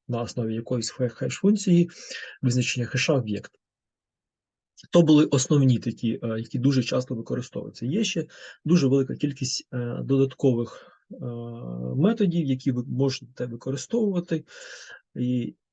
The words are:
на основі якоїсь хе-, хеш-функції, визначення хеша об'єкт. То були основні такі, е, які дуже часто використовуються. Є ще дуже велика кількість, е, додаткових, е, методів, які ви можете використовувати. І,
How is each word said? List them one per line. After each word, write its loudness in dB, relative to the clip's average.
на -2
основі -4
якоїсь -4
хе-, -2
хеш-функції, 2
визначення 0
хеша 0
об'єкт. -4
То 8
були 8
основні 4
такі, -2
е, -4
які -8
дуже 2
часто -2
використовуються. -8
Є 0
ще -4
дуже 4
велика 2
кількість, -6
е, -6
додаткових, 0
е, -16
методів, 2
які -2
ви -4
можете -4
використовувати. -4
І, -4